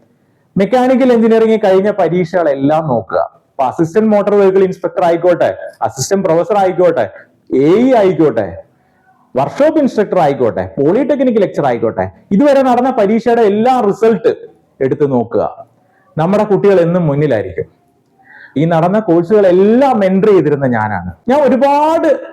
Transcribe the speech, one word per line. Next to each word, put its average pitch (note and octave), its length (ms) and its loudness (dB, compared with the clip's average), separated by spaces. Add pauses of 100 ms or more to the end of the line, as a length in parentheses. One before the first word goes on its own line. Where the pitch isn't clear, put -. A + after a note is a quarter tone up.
(560)
മെക്കാനിക്കൽ B3 560 2
എഞ്ചിനീയറിംഗ് A3 520 2
കഴിഞ്ഞ F#3+ 260 2
പരീക്ഷകളെല്ലാം D#3+ 960 0
നോക്കുക. A2 300 -4
അപ്പൊ - 460 -6
അസിസ്റ്റന്റ് F#3+ 520 0
മോട്ടോർ G3+ 180 0
വെഹിക്കിൾ G3 240 4
ഇൻസ്പെക്ടർ F#3 460 -2
ആയിക്കോട്ടെ, E3 520 0 (260)
അസിസ്റ്റന്റ് C#3 440 -4
പ്രൊഫസർ F3 320 0
ആയിക്കോട്ടെ, E3+ 520 0 (440)
എ B2+ 40 2
ഇ G#3+ 360 2
ആയിക്കോട്ടെ, C#3+ 680 0 (760)
വർക്ക്ഷോപ്പ് D4 420 0
ഇൻസ്ട്രക്ടർ A3 400 -2
ആയിക്കോട്ടെ, A2+ 600 -2
പോളിടെക്നിക് A#3+ 640 0
ലെക്ചർ E3 240 -4
ആയിക്കോട്ടെ, A2 440 -4 (200)
ഇതുവരെ C4+ 320 2
നടന്ന B3+ 280 0
പരീക്ഷയുടെ A#3 520 0
എല്ലാ A3+ 380 0
റിസൾട്ട് G3+ 560 0 (440)
എടുത്ത് C#3 300 -2
നോക്കുക. A2 560 -4 (520)
നമ്മുടെ G3+ 260 0
കുട്ടികൾ G3 360 2
എന്നും E3+ 260 0
മുന്നിലായിരിക്കും. C3 760 -4 (760)
ഈ D3 80 0
നടന്ന E3+ 340 0
കോഴ്സുകളെല്ലാം G3+ 1080 2
എൻട്രി F#3+ 260 2
ചെയ്തിരുന്ന D3 360 2
ഞാനാണ്. G#2 460 -4 (160)
ഞാൻ C#4+ 140 2
ഒരുപാട് C#4+ 920 0